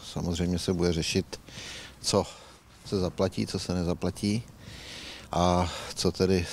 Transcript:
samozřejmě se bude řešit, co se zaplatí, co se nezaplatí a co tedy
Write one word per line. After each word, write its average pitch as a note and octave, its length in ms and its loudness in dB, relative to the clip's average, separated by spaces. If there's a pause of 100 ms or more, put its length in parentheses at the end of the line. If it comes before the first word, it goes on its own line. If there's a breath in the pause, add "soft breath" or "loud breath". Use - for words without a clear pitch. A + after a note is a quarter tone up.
samozřejmě F2 560 0
se F#2+ 140 0
bude F2 200 4
řešit, - 460 0 (640 loud breath)
co G2 240 4 (600 loud breath)
se G2+ 140 0
zaplatí, F#2+ 480 0
co F#2+ 120 -4
se - 140 -4
nezaplatí F2+ 720 0 (880 loud breath)
a F2 400 4 (240 loud breath)
co F2+ 160 2
tedy F#2 420 4